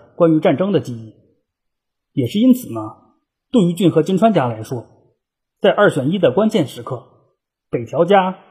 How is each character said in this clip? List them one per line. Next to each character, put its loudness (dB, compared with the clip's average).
关 4
于 2
战 2
争 -2
的 0
记 -8
忆。 -18
也 -4
是 -4
因 4
此 -12
呢， -8
对 2
于 -2
骏 2
河 0
金 -2
川 2
家 0
来 -8
说， -12
在 2
二 2
选 -2
一 -2
的 2
关 0
键 0
时 -14
刻， -12
北 -6
条 -2
家 2